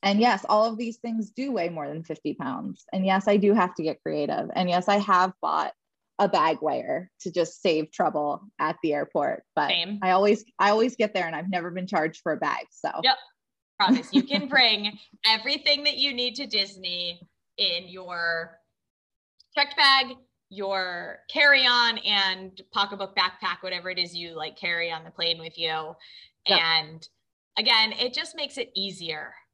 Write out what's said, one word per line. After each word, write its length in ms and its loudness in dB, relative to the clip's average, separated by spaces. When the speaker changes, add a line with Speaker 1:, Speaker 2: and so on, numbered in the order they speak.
Speaker 1:
And 180 2
yes, 280 4
all 160 6
of 140 -2
these 200 -6
things 320 -6
do 220 -6
weigh 160 -2
more 200 -8
than 140 -8
fifty 320 -6
pounds. 580 -8
And 140 0
yes, 220 2
I 80 6
do 180 6
have 220 2
to 80 -6
get 180 -4
creative. 520 -4
And 140 0
yes, 200 0
I 100 4
have 420 2
bought 320 -2
a 100 4
bag 320 2
weigher 500 -2
to 120 -6
just 300 -2
save 300 0
trouble 480 0
at 240 -2
the 120 0
airport. 500 -2
But 160 2
Speaker 2:
Same. 320 -2
Speaker 1:
I 80 4
always, 340 4
I 120 4
always 260 2
get 180 0
there 120 0
and 100 -6
I've 120 -6
never 220 -2
been 160 -6
charged 360 -2
for 100 -2
a 40 0
bag. 360 -2
So 180 -6
Speaker 2:
Yep. 140 2
Promise. 340 2
You 120 6
can 240 -2
Speaker 1:
<laughs> 20 -6
Speaker 2:
bring 480 2
everything 580 2
that 140 0
you 140 0
need 240 -2
to 100 -8
Disney 720 -6
in 320 -2
your 680 -6
checked 200 0
bag, 320 4
your 680 -6
carry-on 680 4
and 640 -2
pocketbook, 440 -4
backpack, 460 -2
whatever 280 -6
it 80 -6
is 160 -4
you, 220 -12
like, 200 -10
carry 360 -2
on 120 -8
the 60 -18
plane 280 -2
with 200 -14
you. 360 -4
Speaker 1:
Yep. 140 4
Speaker 2:
And 480 -2
again, 340 2
it 200 -4
just 240 -8
makes 220 -10
it 160 -8
easier. 600 -8